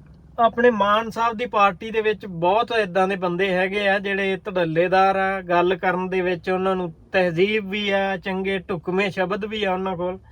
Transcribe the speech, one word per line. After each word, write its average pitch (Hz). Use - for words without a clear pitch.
ਆਪਣੇ 240
ਮਾਨ 208
ਸਾਹਿਬ 226
ਦੀ 247
ਪਾਰਟੀ 208
ਦੇ 220
ਵਿੱਚ 214
ਬਹੁਤ 190
ਏਦਾਂ 190
ਦੇ 202
ਬੰਦੇ 185
ਹੈਗੇ 190
ਆ 196
ਜਿਹੜੇ 196
ਧੜੱਲੇਦਾਰ 185
ਆ, 190
ਗੱਲ 175
ਕਰਨ 185
ਦੇ 185
ਵਿੱਚ 180
ਉਹਨਾਂ 185
ਨੂੰ 175
ਤਹਿਜ਼ੀਬ 190
ਵੀ 202
ਆ, 196
ਚੰਗੇ 190
ਢੁਕਵੇਂ 185
ਸ਼ਬਦ 190
ਵੀ 214
ਆ 185
ਉਹਨਾਂ 190
ਕੋਲ। 180